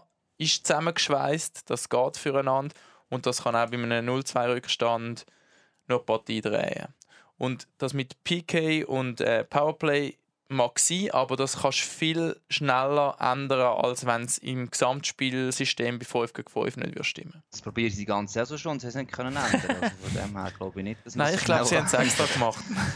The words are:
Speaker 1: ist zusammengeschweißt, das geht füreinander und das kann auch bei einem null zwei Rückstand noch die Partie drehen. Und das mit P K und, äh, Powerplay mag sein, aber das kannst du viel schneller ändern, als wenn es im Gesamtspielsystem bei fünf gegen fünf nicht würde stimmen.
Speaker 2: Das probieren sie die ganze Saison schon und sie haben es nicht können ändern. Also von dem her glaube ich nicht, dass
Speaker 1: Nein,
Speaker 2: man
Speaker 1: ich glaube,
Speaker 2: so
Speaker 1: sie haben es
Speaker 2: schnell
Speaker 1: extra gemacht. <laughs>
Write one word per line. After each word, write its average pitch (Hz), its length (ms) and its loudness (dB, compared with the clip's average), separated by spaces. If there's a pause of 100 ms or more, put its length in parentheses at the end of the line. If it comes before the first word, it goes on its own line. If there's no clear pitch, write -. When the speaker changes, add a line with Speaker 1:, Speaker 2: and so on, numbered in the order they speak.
(400)
Speaker 1:
ist - 260 0
zusammengeschweißt, 156 1040 0
das - 200 -4
geht 127 280 2
füreinander 139 560 0 (360)
und 127 180 -4
das 123 160 0
kann 117 120 2
auch 117 140 4
bei 120 80 -4
einem 117 260 0
null 127 200 0
zwei 123 260 0
Rückstand 117 800 0 (580)
noch 123 140 2
die - 60 -8
Partie 110 360 0
drehen. - 460 -2 (500)
Und 127 300 -4 (100)
das 135 160 -2
mit 135 300 -6
P 175 180 -2
K 160 420 0
und, 131 380 -2
äh, 113 220 4
Powerplay 143 720 -2 (300)
mag 123 320 0
sein, 180 320 0
aber 131 240 2
das 135 260 -2
kannst 135 200 2
du - 40 -2
viel 165 640 -2
schneller 139 680 2
ändern, 131 640 2
als 123 240 0
wenn 117 160 2
es 123 160 -2
im 127 320 -4
Gesamtspielsystem 127 1300 0
bei 127 60 -10
fünf 117 280 0
gegen - 160 -10
fünf - 280 -2
nicht - 180 -6
würde - 80 -4
stimmen. - 480 -8
Speaker 2:
Das - 100 -12
probieren 113 300 0
sie 98 60 -4
die 101 80 -6
ganze 101 280 0
Saison 123 240 -2
schon 156 140 -4
und 139 80 -4
sie 123 80 -8
haben - 20 -6
es 117 60 -8
nicht 135 160 -6
können 131 240 -4
ändern. 143 80 0 (400)
Also 220 180 -2
von - 140 -6
dem 101 200 -4
her 92 220 -6
glaube 95 220 -6
ich 95 40 -4
nicht, 107 220 -8
dass - 100 -14
Speaker 1:
Nein, 143 120 2
Speaker 2:
man 170 80 2
Speaker 1:
ich 185 100 -2
glaube, - 200 4
Speaker 2:
so - 40 2
Speaker 1:
sie 175 80 6
haben 156 80 2
es - 60 2
Speaker 2:
schnell 127 160 4
Speaker 1:
extra 147 180 2
gemacht. 120 440 0
<laughs> 240 40 -4 (220)